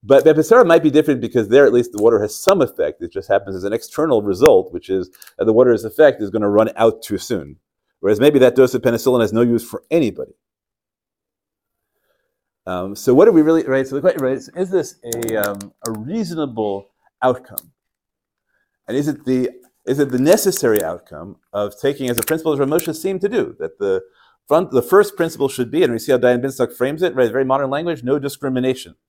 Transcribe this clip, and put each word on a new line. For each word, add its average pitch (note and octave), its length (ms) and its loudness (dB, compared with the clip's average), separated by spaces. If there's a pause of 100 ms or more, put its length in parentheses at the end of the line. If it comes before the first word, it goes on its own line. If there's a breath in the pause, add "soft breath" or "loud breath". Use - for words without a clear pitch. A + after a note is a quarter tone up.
But C3 220 4
Ben D#3 100 6
Pizarro G#3+ 300 4
might E3 180 4
be D3+ 80 2
different D3 300 0
because A2 280 -4
there C3+ 180 6
at A2 60 4
least A#2+ 200 0
the G#2 100 -4
water A2+ 180 4
has G#2+ 140 -6
some F#3+ 280 0
effect. D#2 400 -4
It E2+ 100 -12
just - 160 -12
happens G2 280 -2
as F2+ 80 -8
an G2+ 80 -4
external B2+ 500 -2
result, G2+ 500 2
which E2+ 160 -12
is F#2 220 -6 (260 soft breath)
that - 80 -4
the A2 80 2
water's A#2 320 4
effect C3 380 2
is G2 80 -6
gonna G#2 180 -2
run G#2+ 280 2
out A2+ 260 0
too G2+ 160 -8
soon. D2 400 -10 (420)
Whereas G#2 200 0
maybe D3 180 4
that B2 180 6
dose C3 180 6
of A#2 80 -4
penicillin A#2+ 380 0
has G2+ 120 0
no A#2 100 2
use A#2 260 0
for - 220 -12
anybody. C#3 420 -2 (2250)
Um, F#2 300 -8
so - 180 2
what F#3 120 8
do A3+ 60 4
we D#3+ 100 4
really, D#3+ 200 2
right? C3 240 -2
So C3 80 -12
the C#3+ 60 -4
question, E3 220 -2
right, C3 100 -2
is: - 240 -10
is F3+ 140 -6
this F3+ 340 -4
a, A#2 320 -6
um, G2+ 360 -6 (140)
a A2+ 60 -6
reasonable A#2+ 960 -8 (320)
outcome? - 480 -4 (1160)
And A2+ 80 -6
is C#3+ 100 -2
it D3 180 -8
the, B2+ 260 -2 (360)
is C#3 140 -2
it C#3 100 0
the B2+ 80 -2
necessary C#3 640 2
outcome E2 540 -12 (160)
of G2+ 260 -6
taking, C#3 320 -4
as A#2+ 80 -2
a - 40 0
principle D#3+ 300 -2
as C#3 60 -2
Rav C#3 100 0
Moshe D#3 280 -2
seemed F#3+ 240 -6
to G3 80 -2
do, G3+ 320 -4
that D#2+ 180 -10
the F#2+ 240 -2 (460 soft breath)
front, D3 240 0
the B2 100 2
first G3+ 340 2
principle E3 320 -4
should B2 220 -6
be, E3 140 0
and B2 80 0
we A2+ 80 -4
see - 100 -8
how B2+ 80 4
Dayan B2 260 2
Binstock C3+ 320 -4
frames C3 260 -4
it, F3 120 -2
right, B2 160 2
very C3 140 -2
modern C3+ 260 -2
language, D3+ 320 -6
no C#3 160 -2
discrimination. C3 800 -6 (120)